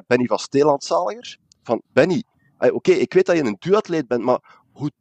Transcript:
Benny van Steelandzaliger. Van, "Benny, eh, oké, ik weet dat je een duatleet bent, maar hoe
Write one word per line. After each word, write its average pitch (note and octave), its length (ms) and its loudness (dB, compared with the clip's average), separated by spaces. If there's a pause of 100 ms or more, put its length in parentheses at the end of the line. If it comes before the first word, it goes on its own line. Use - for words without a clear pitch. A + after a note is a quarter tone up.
Benny B2 200 2
van G#2+ 120 -2
Steelandzaliger. E3+ 1000 -2 (240)
Van, A#2 200 -4 (100)
"Benny, D3+ 300 2 (360)
eh, - 160 2
oké, - 160 0
ik C3 220 0
weet F#3 140 2
dat F3 100 0
je D3+ 80 0
een G#2 140 -4
duatleet E3+ 500 -2
bent, B2 140 -2
maar - 400 -4 (100)
hoe C#3+ 180 -8 (100)